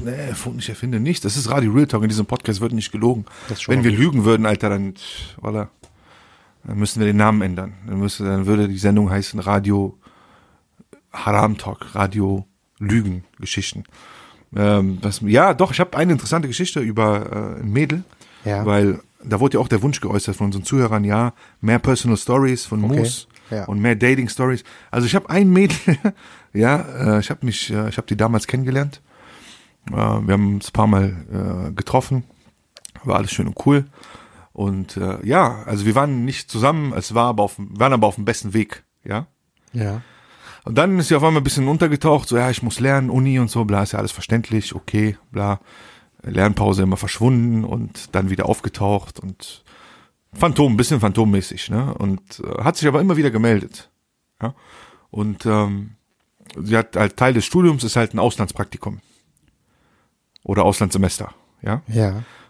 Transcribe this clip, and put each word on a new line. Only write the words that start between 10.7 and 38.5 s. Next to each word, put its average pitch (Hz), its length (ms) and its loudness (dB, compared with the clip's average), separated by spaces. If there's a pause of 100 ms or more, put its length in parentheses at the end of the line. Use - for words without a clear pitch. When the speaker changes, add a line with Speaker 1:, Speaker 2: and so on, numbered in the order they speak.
Speaker 1:
Haram 104 440 0
Talk, - 380 -14
Radio 98 500 -2 (340)
Lügen-Geschichten. 101 1040 -4 (720)
Ähm, 101 460 2
was, 101 200 -4
ja, 135 320 4
doch, 180 180 2
ich - 80 -2
hab 175 160 -2
eine 170 160 2
interessante 160 360 0
Geschichte 156 320 -4
über, 107 800 -2
äh, - 40 -12
ein 107 100 -4
Mädel, 151 320 0 (420)
Speaker 2:
Ja. 101 200 -2
Speaker 1:
weil 101 340 2 (240)
da 110 160 -2
wurde 135 180 4
ja 107 60 2
auch 117 60 -4
der 107 120 2
Wunsch 135 200 0
geäußert 101 340 -2
von 101 120 -2
unseren 98 180 -4
Zuhörern, 110 400 2
ja, 110 280 0 (280)
mehr 110 180 2
Personal 120 380 2
Stories 127 480 0
von 107 180 -2
Speaker 2:
Okay. 127 140 0
Speaker 1:
Moos 120 300 -2 (220)
Speaker 2:
Ja. 107 160 -6
Speaker 1:
und 101 140 -4
mehr 113 160 2
Dating 123 320 2
Stories. 127 360 -2 (280)
Also 120 160 0
ich 113 80 0
hab - 140 -2
ein 190 200 4
Mädel, 185 280 4
<laughs> - 760 -4
ja, 120 640 2
äh, - 20 2
ich 104 100 -4
hab - 140 -8
mich, 113 280 -4
äh, 107 180 -2
ich - 80 -8
hab - 100 -6
die 110 100 -2
damals 110 300 0
kennengelernt. 131 540 -4 (880)
Äh, - 60 -8
wir 107 380 0
haben 101 220 2
uns 101 140 -8
ein - 40 -14
paar 107 140 2
Mal, 95 840 0
äh, - 40 -8
getroffen. 127 500 -2 (800)
War 120 140 -2
alles 98 140 -4
schön - 160 -4
und - 180 -8
cool. 139 200 4 (680)
Und, 98 460 -6
äh, 95 280 -6
ja, 120 400 0
also 101 200 -4
wir 110 100 2
waren 135 300 0
nicht - 260 -8
zusammen, 139 420 0
es - 220 -6
war 117 120 4
aber 107 160 0
auf, 101 140 -2
waren 101 360 0
aber 110 140 4
auf 101 80 0
dem 101 100 -8
besten 110 280 -4